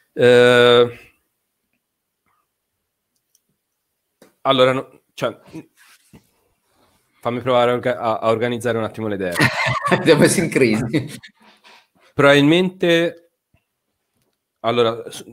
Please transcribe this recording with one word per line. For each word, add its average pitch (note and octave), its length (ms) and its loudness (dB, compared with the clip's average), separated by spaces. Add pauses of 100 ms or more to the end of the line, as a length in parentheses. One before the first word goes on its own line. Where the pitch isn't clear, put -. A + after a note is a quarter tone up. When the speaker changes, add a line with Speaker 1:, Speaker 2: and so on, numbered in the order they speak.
(140)
Speaker 1:
Eh, B2 840 4 (3500)
allora, C3 300 2
no, C3 300 -8 (120)
cioè, A#2 240 -8 (1800)
fammi A#2+ 220 -6
provare B2 300 0
a - 20 0
orga-, B2 260 -4
a, A2+ 200 -4
a A2+ 100 -2
organizzare A#2 480 -4
un A2+ 60 -4
attimo A2 240 -8
le G#2 80 -6
idee. F#2 180 -6
Speaker 2:
<laughs> - 720 -4
Ti D#3 80 2
ho D3 60 6
messo E3 240 0
in D#3 80 -4
crisi. A#2+ 600 -2 (1040)
Speaker 1:
Probabilmente, E3 1160 0 (1300)
allora, A#2 480 -2
s-, - 240 -18